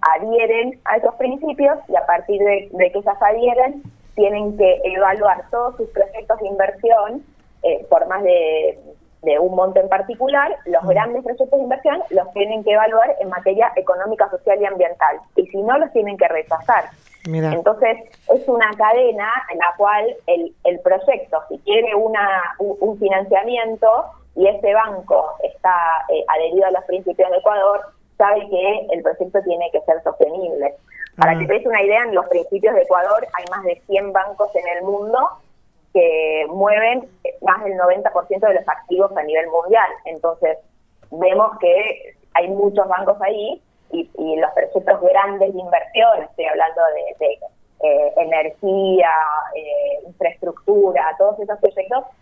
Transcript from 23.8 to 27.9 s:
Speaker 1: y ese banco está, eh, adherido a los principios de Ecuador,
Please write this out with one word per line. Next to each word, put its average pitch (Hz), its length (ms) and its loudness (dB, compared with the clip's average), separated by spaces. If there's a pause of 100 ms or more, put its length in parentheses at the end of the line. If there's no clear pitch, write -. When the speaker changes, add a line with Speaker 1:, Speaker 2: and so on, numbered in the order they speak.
Speaker 1:
y 185 120 4
ese 202 260 0
banco 208 720 0
está, - 320 0 (340)
eh, 156 180 0
adherido 165 380 0
a 190 60 0
los 180 140 -2
principios 185 440 -2
de 180 80 0
Ecuador, 202 440 2 (360)